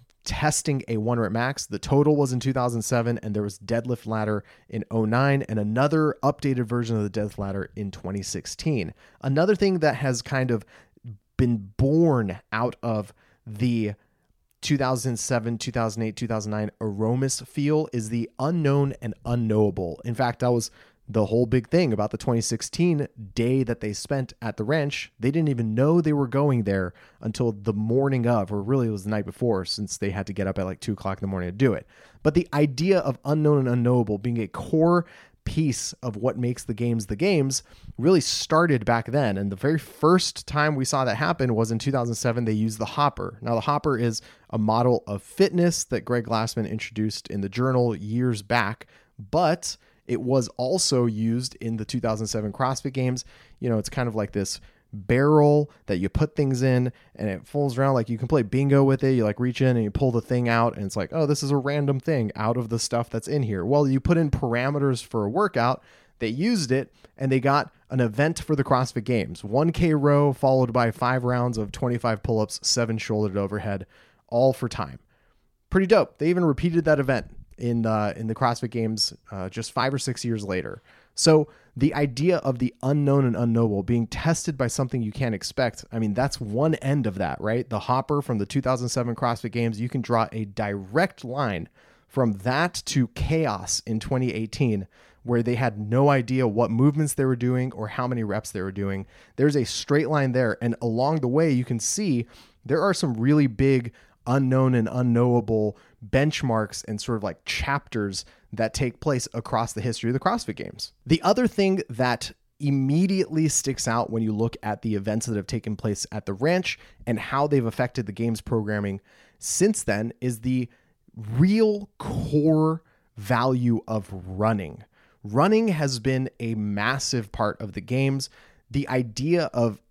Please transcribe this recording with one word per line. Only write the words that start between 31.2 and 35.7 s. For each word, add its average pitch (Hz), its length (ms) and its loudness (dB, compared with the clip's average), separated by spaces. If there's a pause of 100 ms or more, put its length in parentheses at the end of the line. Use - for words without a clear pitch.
the 98 80 -4
morning 90 180 -4
to 90 80 -8
do 120 180 4
it. - 120 -6 (360)
But 156 120 2
the 175 200 2
idea 151 460 2
of 127 240 -2
unknown 151 340 4
and 131 100 2
unknowable 120 480 2
being 117 240 -4
a 107 60 -2
core 170 580 2 (400)
piece - 480 -2 (120)